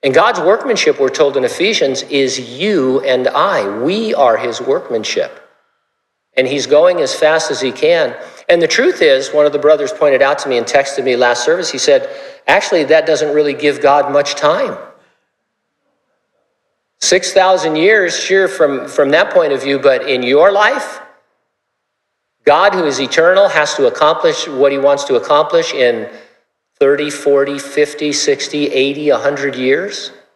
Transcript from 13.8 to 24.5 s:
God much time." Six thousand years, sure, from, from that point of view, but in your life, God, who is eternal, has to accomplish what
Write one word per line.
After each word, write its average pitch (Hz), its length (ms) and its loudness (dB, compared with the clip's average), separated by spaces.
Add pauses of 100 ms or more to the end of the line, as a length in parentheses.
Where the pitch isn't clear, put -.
God 143 320 2
much 143 220 0
time." 175 420 -2 (2250)
Six - 320 0
thousand 180 440 2
years, 185 420 2
sure, 190 300 0
from, 143 400 -2
from 139 220 0
that 175 220 2
point 160 200 2
of 131 100 -4
view, 139 160 -2
but 131 300 0
in 127 140 -2
your 147 300 4
life, 214 480 -2 (1400)
God, 180 300 4
who 180 100 -2
is 135 160 -2
eternal, 180 480 2
has 151 260 -2
to 139 120 2
accomplish 156 600 0
what 139 260 2